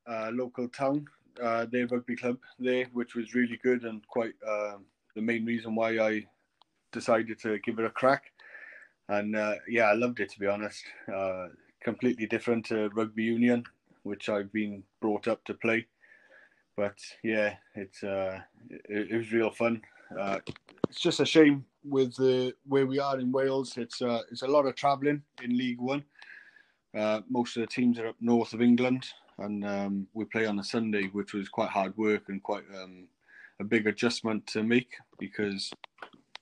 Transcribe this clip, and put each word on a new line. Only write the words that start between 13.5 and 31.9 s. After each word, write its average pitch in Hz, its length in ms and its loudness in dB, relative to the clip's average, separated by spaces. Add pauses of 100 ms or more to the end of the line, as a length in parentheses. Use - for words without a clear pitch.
which 101 260 -6
I've 101 240 -2
been 104 300 -4 (180)
brought 107 260 0
up 92 180 -2
to 107 80 -6
play. 113 340 0 (880)
But 101 200 -2 (240)
yeah, 107 340 0 (200)
it's, 101 280 -12
uh, 95 360 -2 (300)
it, 104 420 -6
it 113 60 0
was 113 160 -4
real 113 180 4
fun. 117 300 0 (360)
Uh, 98 220 -2 (500)
it's - 120 -10
just 170 180 2
a 143 60 4
shame 143 400 8 (180)
with 135 320 2
the, 127 380 2 (140)
where 139 180 4
we 131 140 0
are 139 200 0
in 127 120 0
Wales. 135 460 0
It's, 117 240 -6
uh, 120 200 0 (100)
it's 120 100 -10
a 131 60 -4
lot 143 180 6
of 127 100 -2
travelling 143 460 2 (220)
in 123 140 2
League 123 240 -2
One. 139 220 -2 (920)
Uh, 107 320 0
most 123 260 0
of 120 60 0
the 110 60 -2
teams 120 320 2
are 113 80 -4
up 113 120 -10
north 117 340 2
of 113 80 0
England, 123 440 6 (320)
and, 101 280 -6
um, 98 480 -2
we 110 120 -4
play 113 200 0
on 104 140 0
a 95 40 -4
Sunday, 104 440 0
which 101 260 -6
was 101 140 -4
quite 107 220 -2
hard 95 280 0